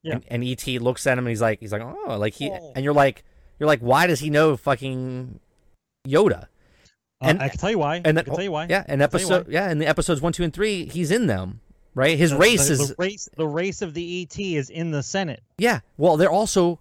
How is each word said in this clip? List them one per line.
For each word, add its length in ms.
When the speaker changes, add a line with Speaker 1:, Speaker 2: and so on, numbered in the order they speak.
Speaker 1:
Yeah. 120
Speaker 2:
And, 140
and 140
E 120
T 240
looks 260
at 120
him, 80
and 40
he's 120
like, 180
he's 120
like, 100
"Oh," 360
like, 160
he, 160
Speaker 1:
Oh. 260
Speaker 2:
and 80
you're 100
like, 300
you're 80
like, 140
"Why 260
does 120
he 120
know 260
fucking 800
Yoda?" 360
Speaker 1:
Uh, 40
Speaker 2:
And 200
Speaker 1:
I 80
can 100
tell 100
you 80
why. 260
Speaker 2:
and 140
Speaker 1:
I 60
can 100
tell 100
you 80
why. 160
Speaker 2:
yeah, 220
in 100
Speaker 1:
I 80
can 40
tell 80
you 80
Speaker 2:
episode, 200
Speaker 1:
why. 60
Speaker 2:
yeah, 180
in 60
the 100
episodes 320
one, 140
two, 100
and 80
three, 360
he's 240
in 160
them, 340
right? 240
His 140
Speaker 1:
The, 60
Speaker 2:
race 300
Speaker 1:
the, 60
Speaker 2:
is 160
Speaker 1:
the 80
race, 400
the 100
race 360
of 100
the 100
E 220
T 320
is 140
in 180
the 140
Senate. 400
Speaker 2:
Yeah. 220
Well, 200
they're 140
also 500